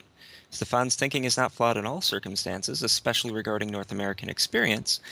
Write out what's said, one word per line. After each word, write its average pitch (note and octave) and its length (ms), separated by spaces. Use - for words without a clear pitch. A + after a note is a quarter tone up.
Stefan's - 460
thinking C#3 280
is B2 140
not B2+ 160
flawed A#2 240
in G#2 80
all D3 160
circumstances, G2 840
especially A#2 480
regarding G#2+ 400
North G2+ 180
American G2 380
experience, - 720